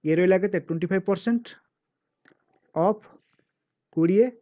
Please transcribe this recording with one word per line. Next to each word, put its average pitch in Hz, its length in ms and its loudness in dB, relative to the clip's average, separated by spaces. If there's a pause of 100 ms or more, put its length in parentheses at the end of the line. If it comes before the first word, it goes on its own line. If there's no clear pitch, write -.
ଇଏ 156 120 0
ରହିଲା 185 220 4
କେତେ? 190 220 -2
ଟ୍ୱେଣ୍ଟି 165 280 -6
ଫାଇଭ୍ 190 160 -2
ପରସେଣ୍ଟ 233 420 -2 (1300)
ଅଫ୍ 202 260 0 (960)
କୋଡ଼ିଏ 185 300 4 (140)